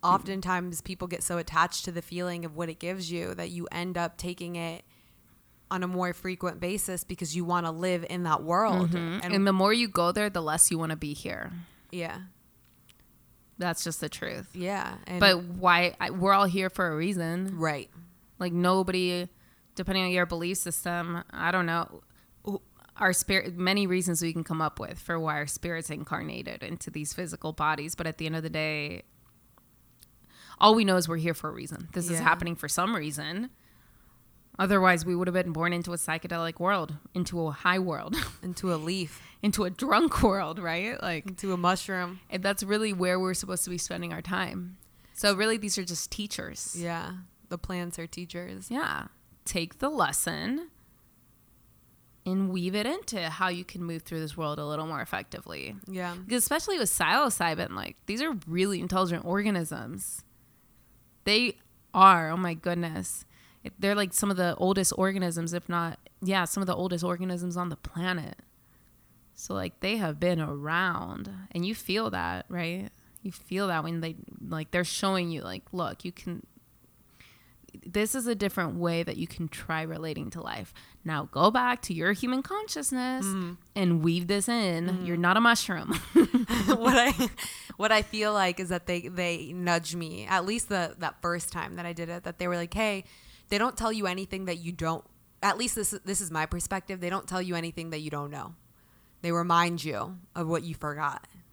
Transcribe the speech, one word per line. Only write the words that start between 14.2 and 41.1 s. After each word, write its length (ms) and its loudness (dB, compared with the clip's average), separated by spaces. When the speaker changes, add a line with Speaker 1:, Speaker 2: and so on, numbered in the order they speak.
Speaker 1:
Yeah. 420 -4
And 140 -2
Speaker 2:
But 240 8
why? 560 4
I, 100 0
we're 220 4
all 140 8
here 220 2
for 200 0
a 80 0
reason. 640 0
Speaker 1:
Right. 300 0
Speaker 2:
Like, 140 -2
nobody, 760 4
depending 280 0
on 60 0
your 160 4
belief 320 -2
system, 720 -4
I 220 0
don't 140 4
know, 360 -2
who, 160 -4
our 160 4
spirit, 440 0
many 300 2
reasons 340 2
we 120 0
can 120 -2
come 160 -2
up 200 -2
with 180 -8
for 220 -4
why 160 0
our 100 -2
spirits 440 -6
incarnated 720 -8
into 260 -8
these 240 -6
physical 380 -8
bodies. 420 -2
But 140 -6
at 100 -8
the 80 -4
end 100 -2
of 60 -4
the 80 -6
day, 540 -4
all 140 10
we 100 6
know 120 6
is 120 2
we're 80 -2
here 180 0
for 140 -8
a 40 -8
reason. 400 -10
This 140 -4
is 120 0
Speaker 1:
Yeah. 60 -2
Speaker 2:
happening 320 4
for 120 -8
some 260 0
reason. 560 -4
Otherwise, 480 6
we 100 2
would 100 2
have 80 0
been 180 2
born 200 2
into 220 -4
a 20 -6
psychedelic 640 -4
world, 340 0
into 320 0
a 40 0
high 280 2
world. 360 0
<laughs> 120 -16
Speaker 1:
Into 320 -2
a 20 0
leaf. 460 -4
Speaker 2:
Into 240 2
a 60 0
drunk 520 4
world, 360 4
right? 440 -2
Like, 240 -2